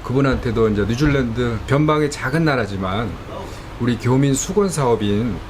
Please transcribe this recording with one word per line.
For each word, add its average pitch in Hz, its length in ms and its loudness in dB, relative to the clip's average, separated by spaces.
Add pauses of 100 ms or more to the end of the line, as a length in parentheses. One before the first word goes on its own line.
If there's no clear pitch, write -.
그분한테도 123 640 2
이제 104 140 2
뉴질랜드 120 800 0
변방의 151 440 2
작은 143 340 -2
나라지만 101 680 0 (720)
우리 120 160 0
교민 135 380 2
수건 190 340 0
사업인 120 680 0 (140)